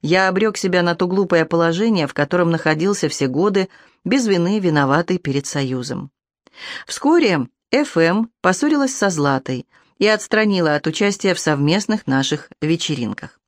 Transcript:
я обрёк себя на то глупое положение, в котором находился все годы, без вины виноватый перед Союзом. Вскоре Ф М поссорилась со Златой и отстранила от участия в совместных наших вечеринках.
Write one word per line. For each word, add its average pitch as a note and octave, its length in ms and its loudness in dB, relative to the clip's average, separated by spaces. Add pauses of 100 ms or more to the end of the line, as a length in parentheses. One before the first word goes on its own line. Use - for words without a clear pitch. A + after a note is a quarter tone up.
я F#3 260 2
обрёк G#3 300 0
себя F3+ 240 0
на E3+ 140 0
то F3+ 120 -2
глупое F3+ 380 2
положение, E3+ 640 0
в - 60 -10
котором E3+ 360 0
находился E3 600 0
все C#3+ 180 -2
годы, F#3+ 420 0 (340)
без A#3+ 220 0
вины F#3+ 340 2
виноватый E3 600 2
перед C#3 260 -4
Союзом. C3 640 -6 (760)
Вскоре A#3+ 600 2 (240)
Ф C#4 260 0
М F3+ 340 2 (100)
поссорилась C4+ 540 0
со G3+ 140 0
Златой C3+ 580 -2 (320)
и G3+ 80 2
отстранила G#3 680 2
от D3 120 -2
участия G3 480 0
в - 40 -10
совместных D#3+ 680 0
наших C3+ 420 -2 (120)
вечеринках. C#3+ 880 -4